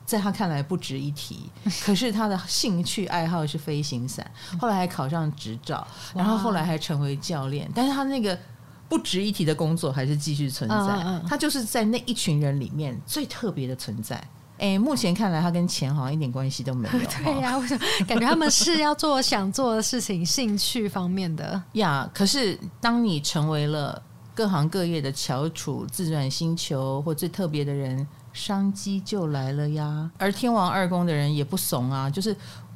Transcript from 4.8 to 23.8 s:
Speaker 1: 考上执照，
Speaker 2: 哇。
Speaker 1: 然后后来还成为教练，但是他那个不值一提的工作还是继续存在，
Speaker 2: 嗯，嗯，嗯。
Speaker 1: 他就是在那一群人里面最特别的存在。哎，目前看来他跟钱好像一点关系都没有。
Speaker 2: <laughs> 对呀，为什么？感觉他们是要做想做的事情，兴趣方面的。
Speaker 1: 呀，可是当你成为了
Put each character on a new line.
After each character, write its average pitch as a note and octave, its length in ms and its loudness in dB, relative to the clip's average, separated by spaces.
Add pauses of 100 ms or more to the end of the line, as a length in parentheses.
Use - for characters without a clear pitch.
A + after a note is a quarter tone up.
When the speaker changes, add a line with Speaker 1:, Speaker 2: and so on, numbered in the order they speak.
Speaker 1:
考 C3+ 220 -2
上 D#3+ 260 0
执 A2 260 -8
照， - 240 -6 (280)
Speaker 2:
哇。 F3+ 100 0
Speaker 1:
然 - 20 4
后 A3 120 4
后 G#3 160 0
来 E3 100 2
还 D#3 140 0
成 D3+ 240 -2
为 C#3+ 160 0
教 C#3+ 300 -4
练， C#3+ 280 -4
但 B3 100 2
是 C#4 80 2
他 C#4 100 0
那 C4+ 180 0
个 F#3 180 0 (500)
不 D#4+ 100 2
值 F#3 240 0
一 G#3 80 0
提 F#3+ 120 0
的 D#3 120 4
工 D#3+ 200 2
作 D#3+ 160 0
还 C3 140 0
是 D3 100 2
继 D3 200 0
续 C#3+ 120 0
存 B2+ 220 -2
在， G#3+ 60 2
Speaker 2:
嗯， G3 280 2
嗯， F3+ 200 -2
嗯。 - 40 -4
Speaker 1:
他 C#4+ 80 0
就 D4+ 140 2
是 C4 140 0
在 A3+ 220 0
那 A3+ 200 4
一 - 80 -4
群 D3+ 260 2
人 C#3+ 200 2
里 B2 160 -2
面 C#3 320 -4
最 D4 180 -2
特 - 260 -4
别 C#3 160 -2
的 B2+ 80 -4
存 A2+ 280 -6
在。 - 180 -6 (380)
哎， G3 180 2
目 C4 180 4
前 A3+ 200 2
看 G3+ 160 2
来 D#3 100 2
他 E3+ 80 4
跟 F3 180 4
钱 C#3 260 0
好 D3 100 2
像 C3 100 -2
一 - 20 0
点 D3 160 0
关 C3 160 -2
系 C3 160 -2
都 B2+ 120 -2
没 A#2+ 120 0
有。 B3 140 2
Speaker 2:
<laughs> - 80 -2 (140)
对 C#4 180 0
呀， B3+ 160 0
为 B3+ 80 0
什 B3+ 100 0
么？ - 60 -2 (240)
感 A#3 140 2
觉 A#3 80 4
他 D#4+ 80 4
们 D#4+ 160 4
是 D#4+ 300 4
要 D4+ 120 4
做 D4 260 2
想 G#3+ 320 2
做 A#3 240 2
的 A3 60 2
事 A#3+ 180 0
情， F3+ 240 0
兴 G#3+ 320 2
趣 G#3 320 2
方 F#3 220 -2
面 F3+ 260 0
的。 - 240 -4 (120)
Speaker 1:
呀， D#3+ 420 2
可 - 100 2
是 G3+ 360 2 (200)
当 A#3 240 4
你 F3 160 2
成 D3 300 2
为 D3+ 160 2
了 D3 340 -2 (360)